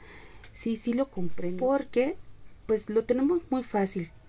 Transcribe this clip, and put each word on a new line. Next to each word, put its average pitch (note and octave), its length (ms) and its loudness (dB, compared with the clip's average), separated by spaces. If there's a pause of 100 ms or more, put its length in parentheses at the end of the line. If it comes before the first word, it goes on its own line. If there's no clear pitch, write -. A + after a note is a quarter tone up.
(520)
Sí, A3+ 220 -4
sí A#3 180 -2
lo C4+ 160 0
comprendo. F3+ 560 0
Porque, C#4 520 2 (500)
pues, G#3+ 240 0
lo A3 140 2
tenemos C#4+ 440 4
muy B3+ 140 0
fácil G3 480 0 (180)